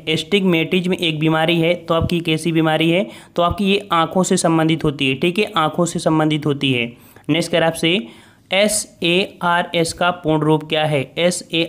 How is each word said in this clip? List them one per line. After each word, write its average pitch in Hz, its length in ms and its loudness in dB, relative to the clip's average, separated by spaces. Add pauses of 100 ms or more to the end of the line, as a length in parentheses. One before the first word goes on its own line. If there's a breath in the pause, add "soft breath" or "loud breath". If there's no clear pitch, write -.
एस्टिग्मेटिज्म 180 840 0
एक 160 260 -2
बीमारी 160 420 2
है, 165 140 2
तो 170 200 -4
आपकी 165 260 0
कैसी 160 320 -2
बीमारी 160 380 2
है, 185 160 2 (300 loud breath)
तो 175 60 2
आपकी 175 220 0
ये 196 280 0
आँखों 165 300 2
से 185 140 0
संबंधित 160 480 2
होती 143 240 0
है, 131 60 0
ठीक 170 240 -2
है, 208 180 -2
आँखों 156 280 0
से 175 140 -4
संबंधित 156 480 0
होती 139 260 0
है। 120 140 0 (420 loud breath)
नेक्स्ट 165 240 0
करा 160 140 2
आपसे 165 260 0 (600 loud breath)
एस 208 500 0
ए 180 400 0
आर 175 320 0
एस 165 180 0
का 180 180 0
पूर्ण 156 320 0
रूप 156 260 2
क्या 151 160 0
है, 147 180 0 (160)
एस 175 360 -2
ए 165 140 0